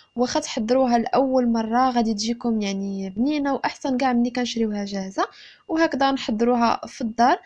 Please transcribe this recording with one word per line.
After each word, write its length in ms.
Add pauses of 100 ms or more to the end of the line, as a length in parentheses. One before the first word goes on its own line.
(160)
واخا 240
تحضروها 580
لاول 500
مره 420
غادي 240
تجيكم 460
يعني 500
بنينه 440
واحسن 420
كاع 160
ملي 180
كنشريوها 540
جاهزه. 400 (440)
وهكذا 420
نحضروها 760
في 140
الدار، 460